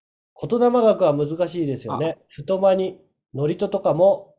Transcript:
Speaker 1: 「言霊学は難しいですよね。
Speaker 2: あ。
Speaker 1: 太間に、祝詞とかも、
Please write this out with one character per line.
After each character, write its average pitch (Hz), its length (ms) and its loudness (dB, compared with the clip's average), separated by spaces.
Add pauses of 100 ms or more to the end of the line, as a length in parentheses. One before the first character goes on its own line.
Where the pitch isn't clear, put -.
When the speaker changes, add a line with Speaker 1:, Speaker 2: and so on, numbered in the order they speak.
(480)
Speaker 1:
「言 240 120 0
霊 240 100 4
学 220 340 4
は 147 120 2
難 160 320 -2
し 170 160 -6
い - 20 -4
で 135 100 -4
す - 100 -12
よ 104 120 -6
ね。 160 220 -4
Speaker 2:
あ。 - 80 -20
Speaker 1:
太 185 300 -6
間 190 160 4
に、 190 260 -4 (320)
祝 143 200 -4
詞 180 60 -8 (120)
と 190 100 -4
か 156 140 0
も、 185 440 0